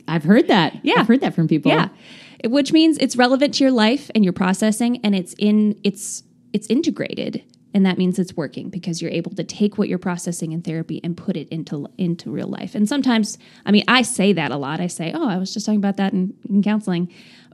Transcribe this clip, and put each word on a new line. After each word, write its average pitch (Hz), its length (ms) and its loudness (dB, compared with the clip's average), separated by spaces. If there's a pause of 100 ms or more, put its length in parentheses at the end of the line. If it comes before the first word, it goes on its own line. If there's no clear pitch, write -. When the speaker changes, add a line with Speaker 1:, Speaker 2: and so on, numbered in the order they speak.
Speaker 1:
I've 160 160 -2
heard 214 240 6
that. 160 380 2
Speaker 2:
Yeah. 311 140 2
Speaker 1:
I've 247 100 2
heard 254 140 4
that 202 120 -2
from 160 140 2
people. 151 240 2
Speaker 2:
Yeah. - 160 2 (560)
Which 277 280 2
means 320 260 6
it's - 180 0
relevant 254 380 2
to 277 100 2
your 262 80 4
life 233 420 2
and 220 80 4
your 180 100 4
processing, 214 720 0
and 208 140 0
it's 180 220 -6
in, 208 440 2
it's, - 400 -4 (300)
it's 208 160 -4
integrated. - 760 -4 (320)
And 196 100 6
that 185 140 2
means 185 220 0
it's 175 160 -4
working 151 340 -8
because 170 320 -8
you're 165 80 -6
able 165 240 -6
to - 80 -6
take - 340 -2
what 208 120 -2
you're 180 100 -2
processing 175 540 -6
in 165 100 -6
therapy 160 400 -6
and 170 140 -6
put - 200 -6
it 147 120 -10
into, 151 400 -8 (100)
into 170 320 -4
real - 160 -6
life. - 300 -10
And 208 120 2
sometimes, 247 480 0 (300)
I 196 60 2
mean, 208 160 6
I 247 140 4
say 202 320 2
that 151 180 -2
a 139 40 -2
lot. 143 220 -4
I 175 80 -4
say, 170 260 -6
"Oh, 320 160 -4
I 185 100 -2
was 190 140 -6
just 208 140 -6
talking 214 140 2
about 196 160 0
that 196 160 0
in, 190 200 -2 (160)
in 202 140 2
counseling." 185 500 0 (420)